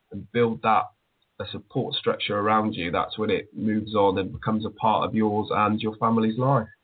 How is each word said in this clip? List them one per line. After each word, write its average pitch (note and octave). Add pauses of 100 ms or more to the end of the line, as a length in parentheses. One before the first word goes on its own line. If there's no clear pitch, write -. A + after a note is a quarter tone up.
(120)
and F#2+
build A#2
that, A2 (540)
a G#2
support -
structure -
around G#2+
you, F2
that's -
when G#2+
it -
moves G#2+
on G2
and G2
becomes A2
a G#2
part G#2+
of -
yours G#2+
and G#2+
your A2
family's A2+
life. B2+ (160)